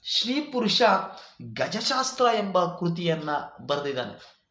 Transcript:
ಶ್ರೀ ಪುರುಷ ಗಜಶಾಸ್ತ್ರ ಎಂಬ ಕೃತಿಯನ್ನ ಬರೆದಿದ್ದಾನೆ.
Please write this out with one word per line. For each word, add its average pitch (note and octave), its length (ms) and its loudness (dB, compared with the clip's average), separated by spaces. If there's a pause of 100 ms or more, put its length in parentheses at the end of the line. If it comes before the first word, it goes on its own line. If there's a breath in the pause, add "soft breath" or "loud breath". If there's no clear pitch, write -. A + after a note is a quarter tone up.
ಶ್ರೀ B3+ 360 -2
ಪುರುಷ B3 420 0 (600 loud breath)
ಗಜಶಾಸ್ತ್ರ A3 840 -2
ಎಂಬ G3 400 4
ಕೃತಿಯನ್ನ E3+ 640 -2 (360)
ಬರೆದಿದ್ದಾನೆ. C3 680 -4 (160)